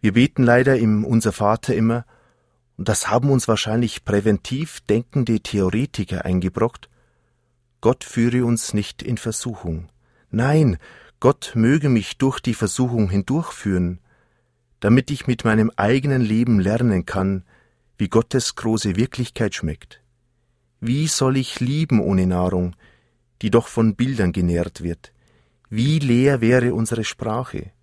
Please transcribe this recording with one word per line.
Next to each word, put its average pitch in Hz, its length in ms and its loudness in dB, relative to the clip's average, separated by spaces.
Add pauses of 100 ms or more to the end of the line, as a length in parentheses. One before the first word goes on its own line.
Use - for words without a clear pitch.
Wir 104 120 2
beten 127 300 4
leider 127 340 4
im 107 260 2
Unser 113 280 2
Vater 110 420 0
immer, 113 320 0 (720)
und 98 100 -8
das - 220 -2
haben 120 220 2
uns 131 160 2
wahrscheinlich 113 580 -2
präventiv 104 760 -2
denkende 113 580 -2
Theoretiker 98 880 -4
eingebrockt, 92 640 -2 (920)
"Gott 120 220 2
führe 120 420 0
uns 120 300 -2
nicht - 260 -6
in 117 160 -4
Versuchung." 87 720 -8 (400)
Nein, 127 480 2 (420)
Gott - 360 0
möge 139 340 2
mich 113 300 0
durch 135 200 0
die 123 140 -4
Versuchung 113 560 -2
hindurchführen, 95 920 -2 (800)
damit 120 300 2
ich 143 160 -6
mit 123 180 -2
meinem 110 320 2
eigenen 131 460 0
Leben 113 380 2
lernen 101 480 0
kann, 95 360 -2 (540)
wie 101 120 -2
Gottes 117 440 0
große 110 420 -2
Wirklichkeit 117 600 -4
schmeckt. - 480 -8 (760)
Wie 135 280 -2
soll 135 280 0
ich 127 240 -4
lieben 135 400 0
ohne 92 280 2
Nahrung, 90 480 -2 (680)
die 110 80 -2
doch 113 200 2
von 113 260 0
Bildern 113 380 0
genährt 87 500 -2
wird? 85 300 -8 (540)
Wie 127 300 0
leer 131 440 2
wäre 120 340 4
unsere 113 280 -2
Sprache? 110 680 -8 (120)